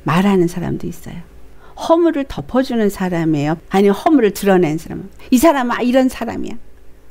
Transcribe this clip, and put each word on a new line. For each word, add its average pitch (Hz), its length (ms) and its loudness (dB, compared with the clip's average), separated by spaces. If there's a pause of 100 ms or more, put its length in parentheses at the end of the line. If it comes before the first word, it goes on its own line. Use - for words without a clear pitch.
말하는 185 440 2
사람도 160 380 -6
있어요. - 300 -12 (720)
허물을 330 400 2
덮어주는 226 640 -2
사람이에요? 160 680 -2 (120)
아니면 202 260 4
허물을 254 360 2
드러내는 180 460 2
사람은? 185 320 -12 (200)
이 254 80 4
사람은, 262 340 2
아, - 100 -4
이런 254 280 2
사람이야. 226 440 -8 (580)